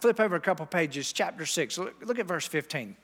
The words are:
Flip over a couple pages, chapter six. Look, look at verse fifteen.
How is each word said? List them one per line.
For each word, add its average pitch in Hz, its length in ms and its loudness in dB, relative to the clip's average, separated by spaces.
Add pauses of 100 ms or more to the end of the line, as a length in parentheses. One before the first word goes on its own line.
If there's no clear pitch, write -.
Flip 233 180 6
over 208 160 4
a 165 60 0
couple 170 240 0
pages, 147 480 0
chapter 185 320 -2
six. 147 320 0
Look, 180 180 -6 (100)
look 233 140 0
at 214 60 -2
verse 170 200 -2
fifteen. 139 580 -4